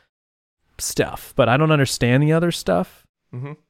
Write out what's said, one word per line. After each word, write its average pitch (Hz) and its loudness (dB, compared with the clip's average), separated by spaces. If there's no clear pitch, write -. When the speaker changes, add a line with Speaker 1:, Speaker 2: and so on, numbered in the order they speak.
Speaker 1:
stuff, - -6
but 120 4
I 120 2
don't 156 2
understand 135 2
the 151 2
other 165 0
stuff. - -4
Speaker 2:
Mm-hmm. 139 -12